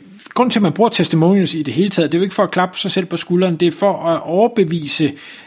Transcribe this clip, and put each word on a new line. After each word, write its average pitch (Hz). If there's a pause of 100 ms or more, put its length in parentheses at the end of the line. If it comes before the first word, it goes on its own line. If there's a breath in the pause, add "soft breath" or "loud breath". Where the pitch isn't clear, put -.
(340)
grunden 247
til, 240
at 208
man 170
bruger 220
testimonials 170
i 156
det 143
hele 185
taget, 160
det 170
er -
jo 190
ikke 190
for 214
at 180
klappe 185
sig 196
selv 185
på 175
skulderen, 175
det 170
er 156
for 196
at 165
overbevise 165 (340 loud breath)